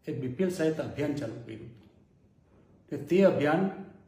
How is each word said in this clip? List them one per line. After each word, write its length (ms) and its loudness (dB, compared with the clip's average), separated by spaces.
એક 140 -6
બી 80 -4
પી 160 -2
એલ 60 0
સહાયતા 320 0
અભિયાન 320 -4
ચાલુ 200 -6
કર્યું 340 -14
હતું. 220 -20
ને 60 -6
તે 260 4
અભિયાન 640 2